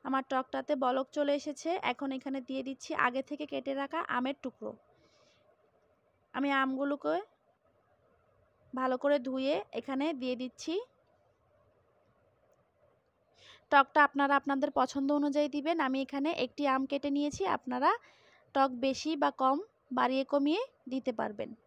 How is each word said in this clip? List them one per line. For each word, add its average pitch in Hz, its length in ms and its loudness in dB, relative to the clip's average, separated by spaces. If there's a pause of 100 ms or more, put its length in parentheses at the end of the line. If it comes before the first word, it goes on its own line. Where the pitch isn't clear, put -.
আমার 269 260 -2
টকটাতে 269 400 -2 (120)
বলক 262 220 2 (100)
চলে 285 240 2
এসেছে। 302 300 -6 (220)
এখন 277 240 -6
এখানে 269 220 -6 (100)
দিয়ে 262 200 -4
দিচ্ছি 269 220 -12 (160)
আগে 247 220 -2
থেকে 302 240 -8
কেটে 277 280 -6
রাখা 277 200 -4 (160)
আমের 254 260 -2
টুকরো। 220 280 -10 (1600)
আমি 277 140 0 (140)
আমগুলোকে 285 540 0 (1600)
ভালো 254 300 0
করে 285 140 4 (100)
ধুয়ে 262 280 0 (260)
এখানে 269 260 -2 (140)
দিয়ে 254 200 -2
দিচ্ছি। 254 340 -6 (3000)
টকটা 277 360 6
আপনারা 277 320 2
আপনাদের 277 380 0
পছন্দ 269 300 0 (120)
অনুযায়ী 294 360 2
দিবেন। 302 200 0 (100)
আমি 262 200 0
এখানে 277 240 -2 (140)
একটি 254 180 -6 (120)
আম 269 160 2
কেটে 277 260 -2
নিয়েছি, 294 260 -2 (140)
আপনারা 254 340 0 (640)
টক 269 160 4 (160)
বেশি 269 260 0 (100)
বা 285 80 4 (120)
কম 262 140 4 (420)
বাড়িয়ে 262 340 2
কমিয়ে 294 300 2 (300)
দিতে 262 280 -4
পারবেন। 214 300 -6 (160)